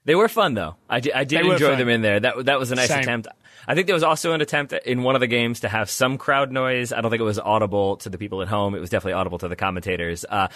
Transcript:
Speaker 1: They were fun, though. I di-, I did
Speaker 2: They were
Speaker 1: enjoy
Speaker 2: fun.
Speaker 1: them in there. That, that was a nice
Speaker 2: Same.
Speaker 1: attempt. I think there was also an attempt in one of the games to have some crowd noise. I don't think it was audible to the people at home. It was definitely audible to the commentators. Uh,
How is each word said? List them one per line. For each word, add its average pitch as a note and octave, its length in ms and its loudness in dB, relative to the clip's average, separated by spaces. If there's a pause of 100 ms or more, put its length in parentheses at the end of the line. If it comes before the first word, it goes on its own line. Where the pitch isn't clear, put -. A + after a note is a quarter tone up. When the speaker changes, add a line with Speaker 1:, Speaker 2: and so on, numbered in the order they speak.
Speaker 1:
They D3+ 120 4
were G#3+ 120 4
fun, F#3+ 280 0
though. E2+ 200 -4 (140)
I A#2+ 100 0
di-, C3 140 -2
I C3 120 0
did D3 140 0
Speaker 2:
They F3 80 4
were F#3 60 6
Speaker 1:
enjoy D3+ 160 4
Speaker 2:
fun. C3+ 100 2
Speaker 1:
them A#2+ 100 2
in A2+ 120 4
there. G#2 180 4
That, B2 260 -2
that C#3 140 2
was B2+ 120 -2
a B2+ 40 0
nice B2 120 2
Speaker 2:
Same. C#3+ 140 2
Speaker 1:
attempt. A#2+ 260 -2 (400)
I B2+ 80 0
think F3+ 100 2
there G3 80 2
was D#3+ 80 2
also D#3+ 320 2
an D#3 80 0
attempt D3 320 -2
in B2 300 -2
one C3 100 2
of B2+ 80 2
the B2+ 60 2
games A#2 320 0
to G#2+ 100 -4
have G#2+ 220 -2
some C3 260 0
crowd C#3 340 0
noise. B2+ 400 -2
I A#2 100 -2
don't A2+ 100 0
think A2+ 100 0
it - 40 2
was G#2 120 0
audible G2+ 600 0
to - 120 -14
the F#2 80 -10
people F#2+ 240 -8
at F2+ 60 -6
home. G2+ 260 0
It F2+ 60 -6
was F2+ 100 -10
definitely F#2+ 240 -2
audible F2+ 240 -2
to F2+ 100 -8
the F2 80 -6
commentators. F2 720 -4
Uh, G2 280 0